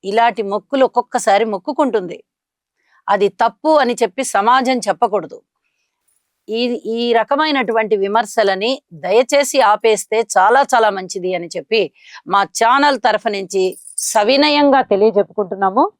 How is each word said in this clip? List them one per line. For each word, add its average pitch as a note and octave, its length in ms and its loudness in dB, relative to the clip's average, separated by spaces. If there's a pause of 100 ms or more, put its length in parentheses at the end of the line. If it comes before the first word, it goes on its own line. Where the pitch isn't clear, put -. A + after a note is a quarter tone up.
ఇలాంటి A3 380 0 (100)
మొక్కులు C4 360 -2
ఒక్కొక్కసారి A3+ 640 0
మొక్కుకుంటుంది, G#3+ 640 -4 (880)
అది G3+ 200 2 (140)
తప్పు A#3+ 280 -2 (120)
అని A#3+ 180 0
చెప్పి A#3+ 220 -2 (140)
సమాజం B3+ 500 2
చెప్పకూడదు. F#3+ 520 -2 (1080)
ఈ, A3 120 -4 (360)
ఈ A#3 60 -4 (160)
రకమైనటువంటి A3+ 840 0
విమర్శలని G#3 680 -2 (340)
దయచేసి C4 540 0 (120)
ఆపేస్తే G#3+ 480 0 (160)
చాలా, A3 280 4 (100)
చాలా A3+ 240 4
మంచిది F#3 420 -8
అని E3+ 160 -10
చెప్పి G3+ 280 -2 (520)
మా G3 60 2 (200)
ఛానల్ C4+ 460 2
తరఫు A3 300 -2
నుంచి F#3+ 280 -4 (480)
సవినయంగా C#4 720 2 (100)
తెలియజెప్పుకుంటున్నాము. G3 920 0 (160)